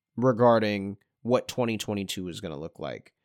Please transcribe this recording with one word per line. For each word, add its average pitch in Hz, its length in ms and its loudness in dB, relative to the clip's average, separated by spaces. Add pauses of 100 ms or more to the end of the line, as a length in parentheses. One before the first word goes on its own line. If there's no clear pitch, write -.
(160)
regarding 110 800 4 (260)
what 120 240 2
twenty 117 320 -2
twenty-two 98 500 -6
is 78 120 -10
gonna 78 180 -10
look 80 220 -14
like, 65 320 -10 (120)